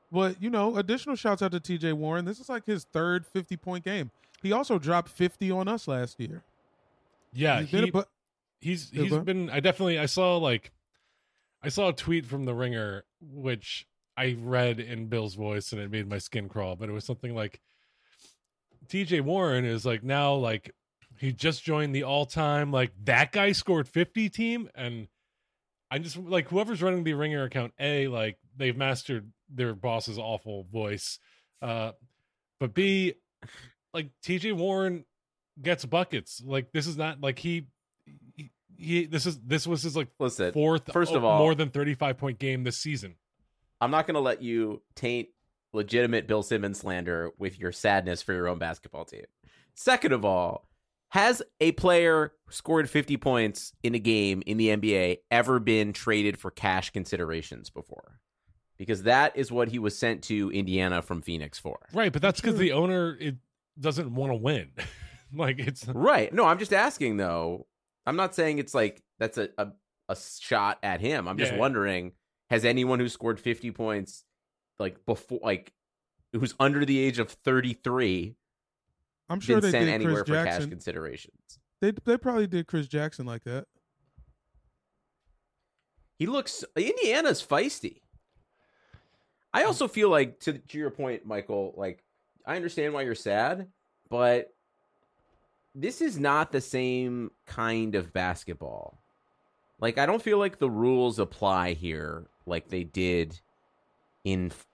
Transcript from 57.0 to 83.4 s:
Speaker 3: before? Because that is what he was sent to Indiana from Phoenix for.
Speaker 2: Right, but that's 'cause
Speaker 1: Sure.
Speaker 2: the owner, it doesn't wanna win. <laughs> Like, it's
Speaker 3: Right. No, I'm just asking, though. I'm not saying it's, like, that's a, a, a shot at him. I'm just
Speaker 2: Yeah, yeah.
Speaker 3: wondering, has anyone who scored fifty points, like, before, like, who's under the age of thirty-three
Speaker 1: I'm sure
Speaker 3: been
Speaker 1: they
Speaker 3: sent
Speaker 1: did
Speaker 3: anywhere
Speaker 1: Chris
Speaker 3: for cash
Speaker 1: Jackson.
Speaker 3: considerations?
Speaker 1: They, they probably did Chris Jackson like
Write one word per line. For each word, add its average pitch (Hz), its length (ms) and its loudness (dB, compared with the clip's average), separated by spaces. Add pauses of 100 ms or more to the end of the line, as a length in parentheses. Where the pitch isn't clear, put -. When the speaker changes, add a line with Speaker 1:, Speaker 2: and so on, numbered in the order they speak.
Speaker 3:
before? - 500 -18 (600)
Because 95 260 -2
that 131 320 6
is 120 160 -4
what 120 160 2
he 120 100 -4
was 104 180 -2
sent 113 280 0
to 104 260 -2
Indiana 92 520 0
from 85 200 -6
Phoenix 80 360 -8
for. - 200 -10 (140)
Speaker 2:
Right, 196 200 0
but 147 80 -2
that's 185 200 2
'cause 226 120 0
Speaker 1:
Sure. 220 60 0
Speaker 2:
the 180 140 4
owner, 170 480 2
it 143 160 -4 (420)
doesn't 143 360 -2
wanna 135 220 0
win. 113 400 -2
<laughs> - 60 -10 (520)
Like, 135 240 -2
it's 131 300 -6
Speaker 3:
Right. 127 420 4
No, 208 140 4
I'm 165 140 6
just 202 160 -2
asking, 190 420 2
though. 85 500 -2 (400)
I'm 143 100 -2
not 185 180 -2
saying 156 240 2
it's, - 160 -6
like, 110 280 2 (160)
that's 110 200 -4
a, 104 180 -2
a, 101 120 -2 (420)
a 95 60 -4
shot - 640 -2
at 95 180 -2
him. 117 260 -2
I'm 95 120 -4
just 127 140 0
Speaker 2:
Yeah, - 40 -4
yeah. 107 40 -2
Speaker 3:
wondering, 101 520 0 (380)
has 117 160 2
anyone 127 340 2
who 123 80 0
scored 117 320 -4
fifty 117 300 -4
points, 107 540 -6 (540)
like, 95 280 -6
before, 117 360 -4
like, 101 300 -2 (640)
who's 120 260 -2
under 143 240 4
the 135 140 2
age 131 200 2
of 113 120 -2
thirty-three 123 1040 0 (960)
Speaker 1:
I'm 185 100 -4
sure 226 160 4
Speaker 3:
been 208 60 6
Speaker 1:
they 196 80 4
Speaker 3:
sent 151 160 4
Speaker 1:
did - 80 2
Speaker 3:
anywhere 110 300 2
Speaker 1:
Chris - 40 -4
Speaker 3:
for 151 60 2
cash 160 200 2
Speaker 1:
Jackson. 147 160 -2
Speaker 3:
considerations? - 880 -12 (220)
Speaker 1:
They, 202 120 2 (120)
they 240 140 4
probably 233 280 2
did 170 200 -2
Chris 151 200 -2
Jackson 147 380 -4
like 117 200 -10